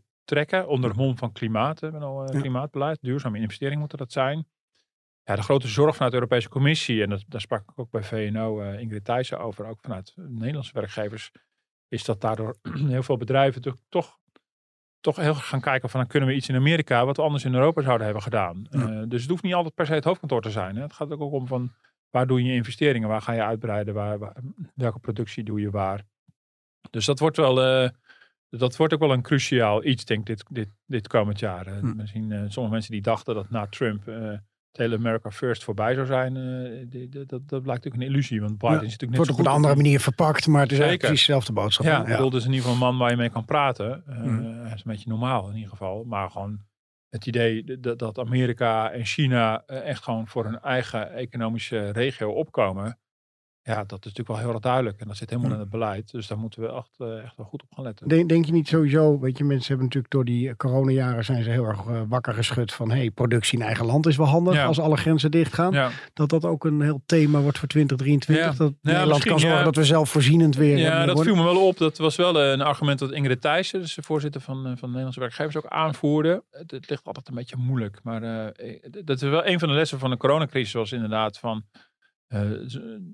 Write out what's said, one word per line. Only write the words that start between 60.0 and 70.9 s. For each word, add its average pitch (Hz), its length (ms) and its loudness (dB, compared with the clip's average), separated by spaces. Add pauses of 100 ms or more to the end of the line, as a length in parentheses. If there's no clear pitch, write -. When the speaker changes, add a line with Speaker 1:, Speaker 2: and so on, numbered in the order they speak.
Speaker 2:
door 131 120 2
die 123 300 0
coronajaren 131 720 2
zijn 120 180 0
ze 113 60 -2
heel 117 160 2
erg, 101 200 -4
eh, 117 220 -4
wakker 120 260 -2
geschud 117 400 -2
van: 113 180 -4
"Hey, 120 200 2
productie 120 480 2
in 113 60 -2
eigen 110 200 -2
land 143 200 4
is 156 120 4
wel 156 100 4
handig 170 260 4
Speaker 1:
Ja. 147 120 6
Speaker 2:
als 131 140 2
alle 156 180 4
grenzen 156 340 4
dichtgaan." 165 400 2
Speaker 1:
Ja. 135 180 2 (240)
Speaker 2:
Dat 147 160 0
dat 160 160 2
ook 165 200 -2
een 151 160 2
heel 143 240 2
thema 151 360 6
wordt 143 180 2
voor 151 80 -4
twintig 139 300 2
drieëntwintig. 147 480 4
Speaker 1:
Ja. 156 120 2
Speaker 2:
Dat 151 140 4
Speaker 1:
Ja, 139 100 -6
Speaker 2:
Nederland 160 280 4
Speaker 1:
misschien, 143 220 4
Speaker 2:
kan 156 80 4
zorgen 165 200 6
Speaker 1:
ja. - 60 4
Speaker 2:
dat 151 100 4
we 156 100 4
zelfvoorzienend 151 680 6
weer, 147 200 6
eh, 139 60 4
Speaker 1:
Ja, 160 240 4